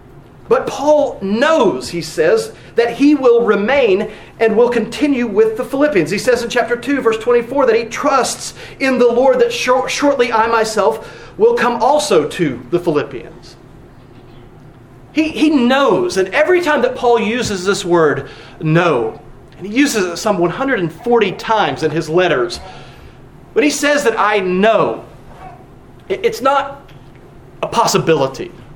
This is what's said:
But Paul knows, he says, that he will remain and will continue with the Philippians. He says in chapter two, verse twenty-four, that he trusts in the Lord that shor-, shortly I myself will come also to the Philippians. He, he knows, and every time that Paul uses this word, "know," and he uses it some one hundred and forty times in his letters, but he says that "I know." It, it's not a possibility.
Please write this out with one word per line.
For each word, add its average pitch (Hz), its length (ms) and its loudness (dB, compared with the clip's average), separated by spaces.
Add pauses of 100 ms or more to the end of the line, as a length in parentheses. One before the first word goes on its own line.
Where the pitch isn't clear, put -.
(480)
But 254 180 0
Paul 294 540 0
knows, 214 680 0
he 170 100 -6
says, - 540 -2 (220)
that 233 200 0
he 294 180 4
will 240 300 4
remain 208 680 2 (300)
and 214 160 2
will 240 140 4
continue 240 560 -2
with 220 320 2
the 254 60 -6
Philippians. 254 460 0
He 202 80 -2
says 233 240 0
in 233 60 -6
chapter 240 260 -2
two, 269 280 -2
verse 226 160 2
twenty-four, 240 480 0
that 226 100 4
he 240 80 -2
trusts - 680 -2 (260)
in 262 180 0
the 240 80 4
Lord 247 340 2
that 233 120 2
shor-, - 380 0
shortly 254 420 0
I 226 140 2
myself 220 920 -2
will 233 180 4
come 233 280 -2
also 226 460 2
to 139 420 -4
the 170 80 0
Philippians. - 800 -6 (1600)
He, 311 160 0
he 302 220 2
knows, 254 680 2
and 190 120 0
every 330 340 2
time 302 180 0
that 240 160 0
Paul 240 240 2
uses 202 460 -2
this 196 180 -2
word, 156 460 2 (280)
"know," 156 600 0 (380)
and 165 80 -12
he 208 80 -8
uses 233 300 0
it 170 120 -6
some 196 220 -2
one 170 120 0
hundred 254 300 -2
and 160 100 -4
forty 226 420 0
times 165 500 -2
in 156 80 0
his 156 180 -4
letters, 151 500 0 (920)
but 233 120 2
he 302 60 2
says 285 340 0
that 226 140 0
"I 208 200 0
know." 185 640 0 (1040)
It, - 160 -4
it's 226 160 -4
not 277 500 -2 (720)
a - 40 -4
possibility. 147 840 0 (260)